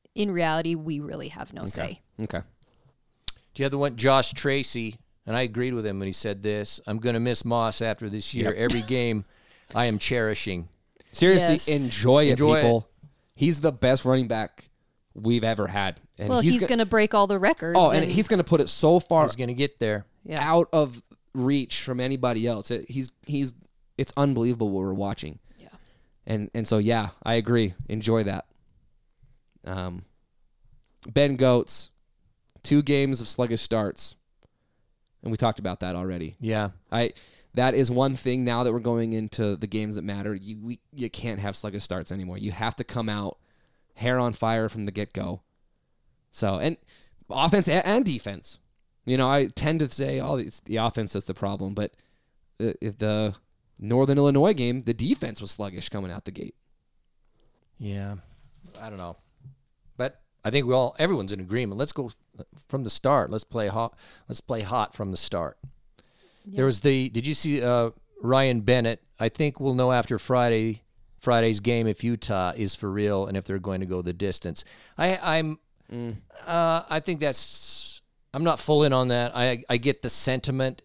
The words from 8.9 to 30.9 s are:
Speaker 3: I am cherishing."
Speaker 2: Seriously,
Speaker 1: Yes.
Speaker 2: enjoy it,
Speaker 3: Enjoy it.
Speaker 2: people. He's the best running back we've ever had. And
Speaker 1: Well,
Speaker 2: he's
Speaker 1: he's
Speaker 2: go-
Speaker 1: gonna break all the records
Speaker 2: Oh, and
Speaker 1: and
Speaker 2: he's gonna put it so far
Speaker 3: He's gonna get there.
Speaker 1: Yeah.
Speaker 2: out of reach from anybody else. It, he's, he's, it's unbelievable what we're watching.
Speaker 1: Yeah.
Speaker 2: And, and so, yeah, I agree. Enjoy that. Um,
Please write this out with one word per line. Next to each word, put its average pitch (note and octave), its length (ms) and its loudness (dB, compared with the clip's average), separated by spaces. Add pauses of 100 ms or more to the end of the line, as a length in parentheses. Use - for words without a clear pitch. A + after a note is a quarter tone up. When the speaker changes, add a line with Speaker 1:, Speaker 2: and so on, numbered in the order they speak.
Speaker 3:
I A#2 120 2
am G#2+ 120 0
cherishing." G#2 720 -2 (440)
Speaker 2:
Seriously, F3 420 6
Speaker 1:
Yes. - 140 0
Speaker 2:
enjoy C3+ 600 6
it, - 40 6
Speaker 3:
Enjoy D3 240 6
it. D3+ 60 4
Speaker 2:
people. A#2 260 4 (460)
He's D3 260 2
the D#3 120 4
best B2+ 320 2
running B2+ 240 4
back A2 420 -6 (440)
we've A2 300 2
ever G#2+ 240 0
had. G2 320 -2 (180)
And G#2 120 -4
Speaker 1:
Well, B3 100 4
Speaker 2:
he's F3 140 6
Speaker 1:
he's A#3 80 2
Speaker 2:
go- F#3+ 60 0
Speaker 1:
gonna A3+ 180 2
break G#3+ 280 4
all G3+ 120 6
the G3 120 0
records F3+ 400 2
Speaker 2:
Oh, D#3+ 120 8
and D#3 140 4
Speaker 1:
and F3+ 80 -2
Speaker 2:
he's G3 160 2
gonna F#3 160 4
put D#3+ 160 4
it C3 80 0
so E3 300 6
far D#3+ 260 4
Speaker 3:
He's B2 120 0
gonna B2 180 -4
get C#3 240 -2
there. G#2+ 280 -2 (180)
Speaker 1:
Yeah. D#3 180 -4
Speaker 2:
out E3 300 4
of C#3+ 300 2 (320)
reach C3 480 0
from B2+ 180 -4
anybody B2+ 460 0
else. A2 240 -2
It, A#2 180 -6
he's, B2+ 220 -6 (160)
he's, C#3 280 -2 (440)
it's - 180 -4
unbelievable A#2+ 540 2
what F#2+ 100 -2
we're F#2+ 140 -2
watching. G2 440 -6 (200)
Speaker 1:
Yeah. - 100 -20 (580)
Speaker 2:
And, G#2+ 280 -4
and A2 140 -4
so, A2 100 4
yeah, G#2+ 320 2 (120)
I A2+ 120 0
agree. A2+ 400 2 (140)
Enjoy A2 360 0
that. G2 220 -6 (1200)
Um, F#2 400 -8 (1040)